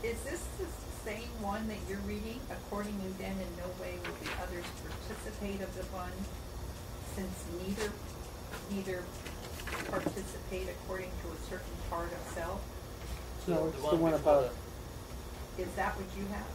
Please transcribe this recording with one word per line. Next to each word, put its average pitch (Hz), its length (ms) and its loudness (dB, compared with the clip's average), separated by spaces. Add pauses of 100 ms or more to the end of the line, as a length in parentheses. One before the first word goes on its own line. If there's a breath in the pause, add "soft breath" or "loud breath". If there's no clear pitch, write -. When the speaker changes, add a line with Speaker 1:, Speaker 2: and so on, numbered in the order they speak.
Speaker 1:
is, 233 120 0
is 226 80 -4
this 311 180 -2 (160)
the 180 100 -2 (360)
same 226 240 -4 (140)
one 208 260 0
that 208 120 -2 (100)
you're 196 180 0
reading? 214 320 -2 (100)
"Accordingly 208 720 -2
then, 190 140 0
in 185 240 -2
no 175 100 -2 (140)
way 180 140 -2 (100)
will 170 180 -2
the 160 80 -2 (100)
others 180 220 -2 (240)
participate 202 720 -4
of 185 160 -2
the 185 160 -2
one, 180 220 -2 (1000)
since 190 280 -2 (240)
neither, 208 240 2 (800)
neither 190 320 0 (880)
participate - 800 0
according 185 400 -2 (120)
to 170 80 -4
a 160 80 -4 (120)
certain 185 240 -4 (160)
part 170 220 0
of 175 80 -4 (140)
self." 180 280 0 (880)
Speaker 2:
No, 160 160 8
Speaker 3:
The 160 140 4
Speaker 2:
it's - 0 -
the 151 180 8
Speaker 3:
one 165 60 8
Speaker 2:
one 165 100 10
Speaker 3:
before 147 220 10
Speaker 2:
above. 131 180 10 (1040)
Speaker 3:
that. 185 60 0
Speaker 1:
Is 180 120 0
that 196 220 4
what 190 80 -2 (120)
you 196 100 0
have? 202 280 -2